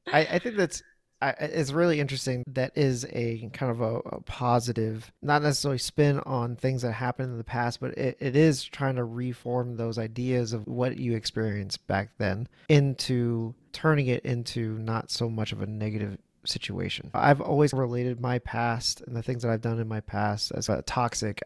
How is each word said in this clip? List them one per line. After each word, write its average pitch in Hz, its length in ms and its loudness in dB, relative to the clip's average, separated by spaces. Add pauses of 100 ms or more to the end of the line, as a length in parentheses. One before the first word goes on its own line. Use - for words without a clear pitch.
I, 147 120 4 (120)
I 180 80 2
think 226 180 -4
that's, 180 260 0 (380)
I, 139 80 2 (100)
it's 147 320 -2
really 160 300 4
interesting. 131 460 -2
That 131 300 -2
is 131 340 2
a 117 420 -4
kind 127 180 -2
of 117 100 -2
a, 113 140 0 (220)
a - 60 -12
positive, 117 880 0 (100)
not 147 220 4
necessarily 139 340 2
spin 143 480 2
on 120 320 -2
things 127 240 0
that 120 100 0
happened 123 400 -4
in 117 60 -8
the 113 80 -6
past, 120 340 -2
but 127 180 -6
it, 131 220 -2
it 131 160 0
is 151 280 6
trying 135 340 -2
to 123 80 0
reform 123 720 -4
those 113 200 -2
ideas 117 540 0
of 110 160 -4
what 123 300 -2
you 120 180 0
experienced 107 720 -4
back 101 300 0
then 101 300 0 (200)
into 123 880 2 (160)
turning 147 360 2
it 123 180 0
into 117 540 -2
not 113 300 -4
so 117 200 -2
much 110 220 -2
of 101 100 -6
a 98 40 -4
negative 107 520 -4 (280)
situation. - 680 -6
I've 143 280 6
always 143 320 4
related 123 460 -2
my 123 200 0
past 117 640 -2
and 123 140 -10
the 117 80 -4
things 123 200 -2
that 117 80 2
I've 110 100 0
done 117 180 0
in 113 80 -4
my 110 140 -4
past 104 520 -2
as - 160 -2
a 85 140 2
toxic 113 640 -2